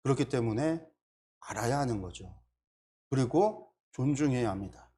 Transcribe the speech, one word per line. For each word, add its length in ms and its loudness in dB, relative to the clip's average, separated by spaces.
그렇기 280 2
때문에 540 0
알아야 360 -2
하는 240 -2
거죠. 320 -12
그리고 600 2
존중해야 580 2
합니다. 480 -8